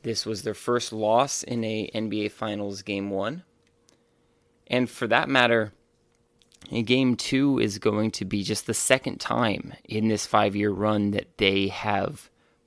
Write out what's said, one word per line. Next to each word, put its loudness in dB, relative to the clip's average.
This -4
was -4
their -4
first 0
loss 2
in -4
a -4
N -2
B -2
A -2
Finals -6
Game -4
one. -4
And 2
for -6
that 2
matter, 2
in -2
Game 4
two 2
is 0
going 2
to -6
be -2
just -4
the -2
second 0
time -2
in 0
this 0
five-year 2
run 0
that -4
they 4
have -4